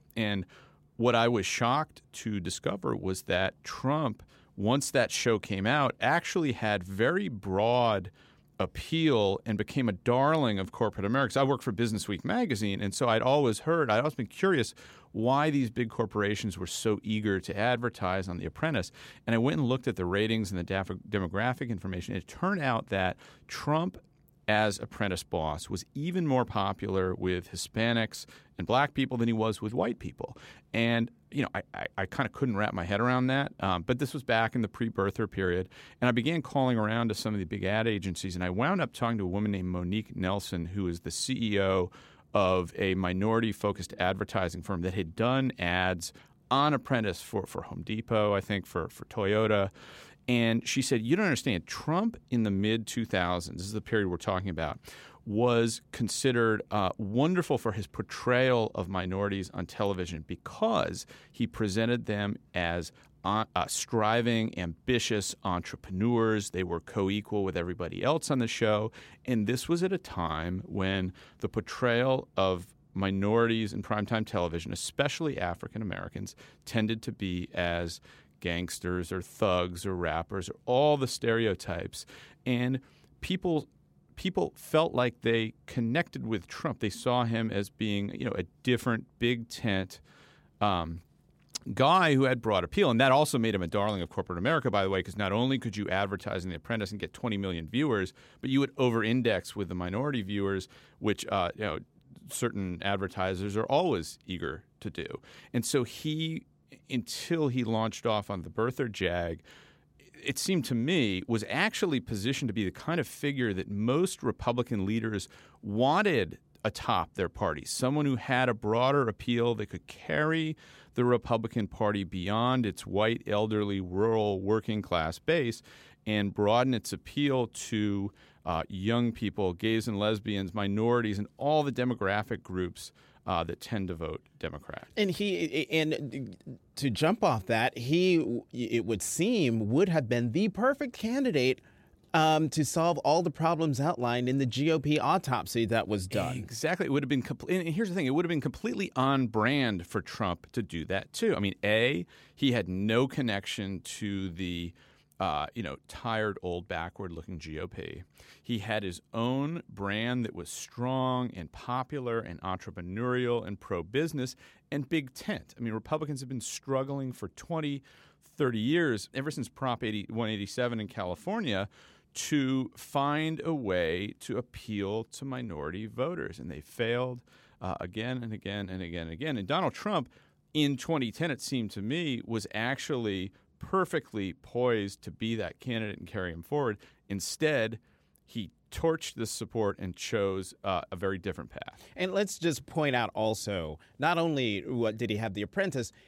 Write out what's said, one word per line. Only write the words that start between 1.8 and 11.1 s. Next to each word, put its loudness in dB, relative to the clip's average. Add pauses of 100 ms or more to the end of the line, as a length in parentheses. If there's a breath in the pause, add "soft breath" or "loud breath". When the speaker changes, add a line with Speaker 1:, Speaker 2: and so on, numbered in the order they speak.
Speaker 1:
to -4
discover -4
was -4
that 0
Trump, -2 (320 soft breath)
once 2
that 4
show 2
came -2
out, 2
actually 2
had 0
very 0
broad 2 (480 soft breath)
appeal 2
and 0
became 0
a 2
darling 2
of -2
corporate 0
America. 2